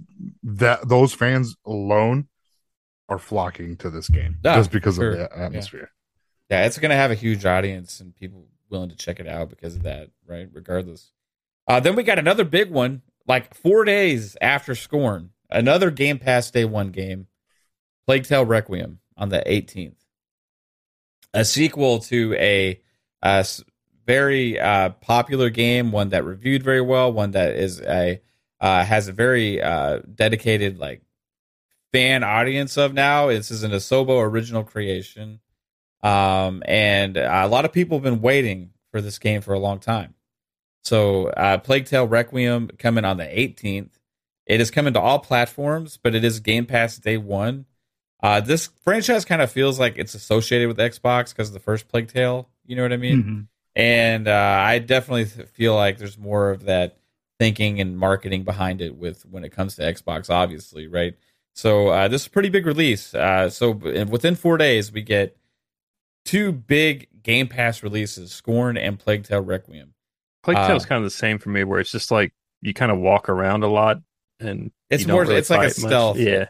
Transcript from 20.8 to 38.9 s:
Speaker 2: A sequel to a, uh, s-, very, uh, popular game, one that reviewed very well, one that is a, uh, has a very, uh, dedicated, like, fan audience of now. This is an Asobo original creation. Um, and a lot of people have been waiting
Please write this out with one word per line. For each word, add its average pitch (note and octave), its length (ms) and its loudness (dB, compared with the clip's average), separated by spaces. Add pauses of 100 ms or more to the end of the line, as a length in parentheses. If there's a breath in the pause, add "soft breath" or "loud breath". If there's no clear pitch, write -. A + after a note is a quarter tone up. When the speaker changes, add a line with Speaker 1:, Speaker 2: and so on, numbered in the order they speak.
Speaker 2:
A A2 100 2
sequel C#3 560 2
to A2+ 360 0
a, F#2+ 460 2 (420)
uh, G2 160 4
s-, - 240 -4 (420)
very, C3 540 2
uh, F#2+ 300 2
popular A#2+ 600 0
game, A#2 420 0
one G#2 180 0
that F2+ 140 0
reviewed A#2+ 400 -4
very C3 180 2
well, B2+ 300 2
one G#2 200 -2
that F2+ 240 2
is F2+ 260 -4
a, F2+ 400 -2 (400)
uh, F#2 240 2
has G#2 240 0
a - 20 -10
very, A2+ 500 0
uh, D2 380 -2 (160)
dedicated, G#2+ 640 0
like, C#2 240 -12 (880)
fan C3 320 2
audience C3 540 0
of C#3+ 160 2
now. C#3+ 340 2
This A2+ 240 -2
is A2 120 -8
an G#2+ 80 -4
Asobo C3 520 2
original A2+ 400 -2
creation. G#2+ 800 -8 (600)
Um, F#2+ 640 2
and G2+ 520 2
a E2+ 300 2
lot B2+ 180 2
of D#3 80 -6
people E3+ 240 0
have C3+ 60 -4
been A#2+ 180 0
waiting A2 480 0 (220)